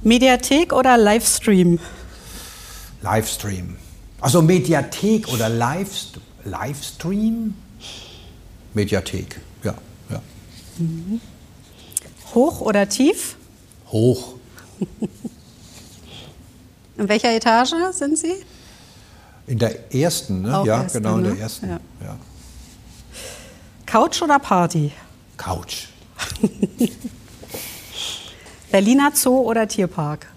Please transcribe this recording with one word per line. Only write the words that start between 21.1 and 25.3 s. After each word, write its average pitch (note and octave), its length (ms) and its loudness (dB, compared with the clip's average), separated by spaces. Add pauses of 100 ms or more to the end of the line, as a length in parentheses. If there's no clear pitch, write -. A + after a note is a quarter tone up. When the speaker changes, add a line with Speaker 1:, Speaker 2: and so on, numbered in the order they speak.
Speaker 2:
in - 80 0
der G2+ 80 -2
Speaker 1:
ne? G2 60 -8
Speaker 2:
ersten. A#2 300 -8
Speaker 1:
Ja. E3+ 100 -6 (240)
Speaker 2:
Ja. - 140 -14 (1700)
Speaker 1:
Couch - 380 2
oder D4 160 4
Party? E3+ 520 2 (460)